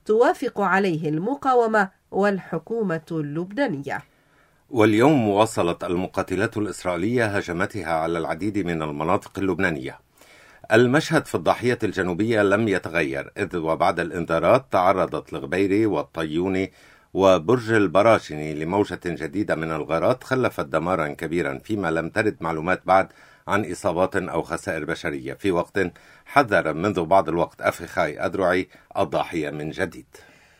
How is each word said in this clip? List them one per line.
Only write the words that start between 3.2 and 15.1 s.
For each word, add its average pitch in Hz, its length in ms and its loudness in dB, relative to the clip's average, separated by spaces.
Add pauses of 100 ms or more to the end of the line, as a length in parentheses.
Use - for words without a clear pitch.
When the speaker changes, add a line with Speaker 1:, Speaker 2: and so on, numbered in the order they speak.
Speaker 2:
واليوم 110 580 6
واصلت 98 560 2
المقاتلات 92 720 -2
الإسرائيلية 101 720 -2
هجماتها 90 680 -4
على 82 260 0
العديد 82 400 -4
من 85 240 -2
المناطق 78 560 -2
اللبنانية. 82 600 -2 (760)
المشهد 127 540 4
في - 80 -12
الضاحية 104 480 0
الجنوبية 95 600 0
لم 104 260 2
يتغير، 82 720 -2
إذ 92 180 -4
وبعد 82 440 0
الإنذارات 85 680 2
تعرضت 90 640 0